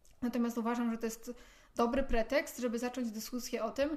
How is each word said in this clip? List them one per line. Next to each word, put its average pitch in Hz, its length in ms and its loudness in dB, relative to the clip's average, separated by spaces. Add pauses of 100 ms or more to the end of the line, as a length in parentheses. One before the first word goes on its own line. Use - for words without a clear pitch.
(260)
Natomiast 240 320 0
uważam, 233 340 0
że 226 60 -2
to 226 80 -4
jest 226 260 -6 (440)
dobry 240 280 4
pretekst, 269 540 2
żeby 233 220 -2
zacząć 247 320 -2
dyskusję 220 520 -6
o 220 80 -2
tym, 277 260 0